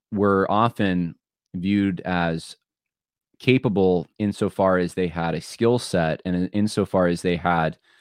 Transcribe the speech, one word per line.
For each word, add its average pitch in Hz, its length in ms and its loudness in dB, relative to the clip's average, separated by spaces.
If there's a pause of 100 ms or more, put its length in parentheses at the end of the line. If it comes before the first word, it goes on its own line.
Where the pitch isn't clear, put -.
(140)
were 98 360 2
often 98 680 0 (380)
viewed 98 520 0
as 85 500 -4 (840)
capable 95 680 2 (100)
insofar 98 600 0
as 87 160 -2
they 90 140 -2
had 85 280 -2
a 82 60 -6
skill 117 360 0
set 82 460 -2
and 90 100 -2
in, 90 160 0
insofar 101 580 0
as 87 140 -2
they 90 140 0
had 85 420 0 (240)